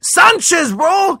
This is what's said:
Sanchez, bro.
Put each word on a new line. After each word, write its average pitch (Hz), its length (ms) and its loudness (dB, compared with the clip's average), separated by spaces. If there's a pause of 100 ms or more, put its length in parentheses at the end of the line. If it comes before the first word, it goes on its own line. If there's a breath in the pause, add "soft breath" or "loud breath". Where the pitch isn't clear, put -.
Sanchez, 349 720 0
bro. 339 460 0